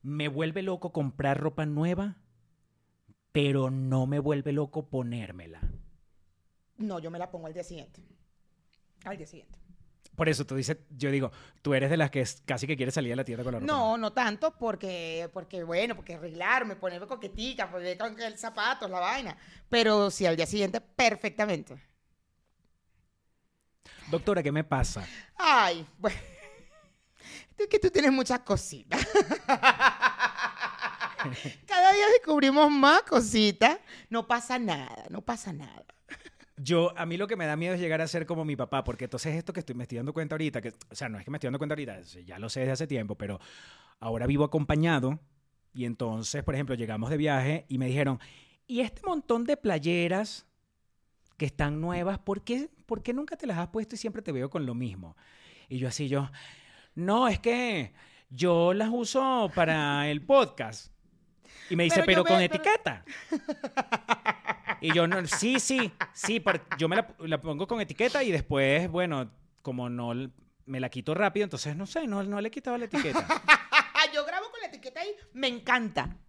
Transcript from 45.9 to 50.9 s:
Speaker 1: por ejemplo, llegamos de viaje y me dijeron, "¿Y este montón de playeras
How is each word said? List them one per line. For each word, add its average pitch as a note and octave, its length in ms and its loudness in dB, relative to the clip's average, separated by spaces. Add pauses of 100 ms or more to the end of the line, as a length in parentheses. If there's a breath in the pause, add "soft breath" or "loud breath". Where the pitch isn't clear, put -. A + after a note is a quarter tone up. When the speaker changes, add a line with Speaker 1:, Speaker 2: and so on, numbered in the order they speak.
Speaker 1:
por D3 100 -2
ejemplo, C3+ 200 -2
llegamos A2+ 360 -4
de D#3 60 0
viaje D3 520 0
y C3 100 -4
me C3 80 0
dijeron, C3+ 340 0 (460 loud breath)
"¿Y B3 140 -4
este A#3 240 -4
montón C#4 400 -2
de C#4+ 120 0
playeras F3 880 -2 (880)